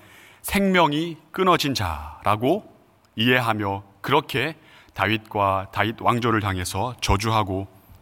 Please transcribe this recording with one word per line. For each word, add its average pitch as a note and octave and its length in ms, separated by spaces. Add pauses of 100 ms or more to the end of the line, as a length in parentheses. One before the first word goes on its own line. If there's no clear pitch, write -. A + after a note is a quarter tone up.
(420)
생명이 E3+ 760 (160)
끊어진 F3 420
자라고 G#2 960 (460)
이해하며 A2 640 (180)
그렇게 C#3 560 (380)
다윗과 G2 800
다윗 G#2 280
왕조를 A2 420
향해서 F#2+ 580
저주하고 G2 680 (340)